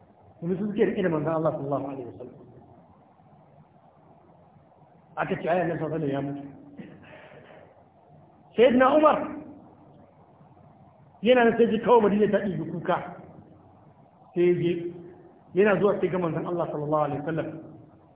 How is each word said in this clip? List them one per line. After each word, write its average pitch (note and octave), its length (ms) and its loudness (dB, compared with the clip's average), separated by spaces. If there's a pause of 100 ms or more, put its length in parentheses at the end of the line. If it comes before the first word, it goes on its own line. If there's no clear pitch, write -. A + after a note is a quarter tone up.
(400)
Domin F3+ 180 -4
su G#3+ 80 -4
suke G#3 180 0
riƙe F#3+ 180 -2
da F#3 60 0
manzon D#3 260 -2
Allah D#3+ 180 0
sallallahu C#3 380 -6
alaihi B2+ 160 -12
wasallam. B2 280 -16 (2750)
Aka E3 260 -4
ce, - 60 -6
"Ai, F3+ 120 2
Annabi E3 180 -2
sallallahu D#3 240 -4
alaihi C#3+ 80 -4
wasallam - 0 -
ya C#3 100 -4 (120)
mutu." C#3+ 140 -12 (2000)
Sayyidina B3+ 400 6
Umar D4+ 400 4 (1900)
yana A#3+ 220 6
nan A3+ 140 4
sai A#3 120 6
ji G#3+ 100 0
kawai A#3+ 220 6
Madina G#3 280 2
ta F3+ 80 2
ɗibi E3 320 -6
kuka. E3+ 260 -4 (1400)
Sai F3 80 0
ya F3 120 4
je, - 380 -4 (600)
yana G3 260 4
zuwa G3+ 200 2
sai F#3 80 0
ga E3+ 100 -2
manzon D#3+ 280 -2
Allah F3 260 -4
sallallahu D3+ 320 -2
alaihi C#3 160 -6
wasallam D#3+ 400 -6 (560)